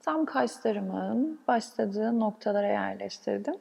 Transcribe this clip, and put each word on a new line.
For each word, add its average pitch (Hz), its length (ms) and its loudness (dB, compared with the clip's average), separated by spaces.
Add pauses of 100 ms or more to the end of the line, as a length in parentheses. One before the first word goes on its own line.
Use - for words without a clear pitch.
tam 311 240 0
kaşlarımın 226 1200 0
başladığı 226 720 0
noktalara 208 480 0
yerleştirdim. 196 920 -2